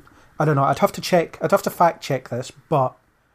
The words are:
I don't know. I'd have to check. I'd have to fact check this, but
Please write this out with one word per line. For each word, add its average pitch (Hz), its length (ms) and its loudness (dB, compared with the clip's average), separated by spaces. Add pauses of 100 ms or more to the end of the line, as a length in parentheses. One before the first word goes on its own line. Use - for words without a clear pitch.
(400)
I 156 60 2
don't 151 100 2
know. 135 100 2
I'd 143 140 0
have 202 140 2
to - 80 -12
check. - 400 0
I'd 160 100 -2
have 196 120 2
to 196 60 -2
fact - 340 0
check 131 260 -6
this, 123 220 -10 (180)
but 135 260 0 (400)